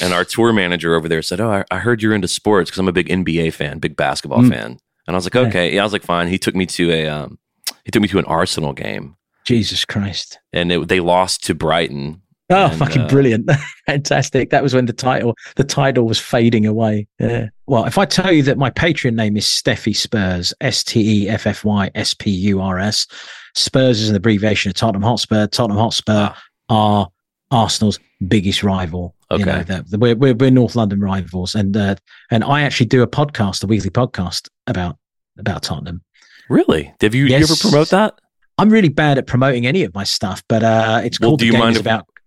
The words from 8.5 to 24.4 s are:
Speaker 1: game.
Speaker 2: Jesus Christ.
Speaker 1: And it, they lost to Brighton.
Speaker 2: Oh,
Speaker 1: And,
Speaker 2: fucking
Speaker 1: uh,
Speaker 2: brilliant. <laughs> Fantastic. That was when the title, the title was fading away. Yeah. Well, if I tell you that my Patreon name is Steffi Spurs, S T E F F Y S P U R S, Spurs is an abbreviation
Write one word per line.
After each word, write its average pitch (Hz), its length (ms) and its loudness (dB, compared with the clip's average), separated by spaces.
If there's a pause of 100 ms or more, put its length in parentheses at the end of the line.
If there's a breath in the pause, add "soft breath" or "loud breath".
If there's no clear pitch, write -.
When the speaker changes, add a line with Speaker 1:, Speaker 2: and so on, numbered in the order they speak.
Speaker 1:
game. 52 420 -10 (300)
Speaker 2:
Jesus 107 400 -2
Christ. - 540 -8 (140)
Speaker 1:
And 87 200 0
it, 85 160 -2
they 92 120 2
lost 90 440 0
to 90 100 -2
Brighton. 78 640 -4 (300)
Speaker 2:
Oh, 185 160 4
Speaker 1:
And, 160 120 -2
Speaker 2:
fucking 139 240 0
Speaker 1:
uh, 113 60 -4
Speaker 2:
brilliant. 127 420 2 (180)
<laughs> - 180 -20
Fantastic. 139 640 -2
That 143 120 2
was 131 120 0
when 127 120 2
the 117 60 -2
title, 120 420 0 (220 loud breath)
the 139 80 2
title 135 420 2
was 113 140 0
fading 117 460 2
away. 107 420 0 (100)
Yeah. 117 280 -2 (200)
Well, 113 200 0
if - 120 -2
I 196 60 4
tell 185 260 0
you 151 140 4
that 131 140 0
my 135 120 0
Patreon 143 440 -2
name 107 220 0
is 101 100 -2
Steffi - 500 -2
Spurs, 92 640 -2
S - 240 -2
T 104 400 0
E 95 40 -6
F 110 180 -2
F - 180 -4
Y 101 320 0
S 92 180 -4
P - 160 -6
U 95 300 0
R 95 180 -4
S, 101 280 -4 (500 loud breath)
Spurs 127 440 2
is 107 100 0
an 104 60 2
abbreviation 104 540 0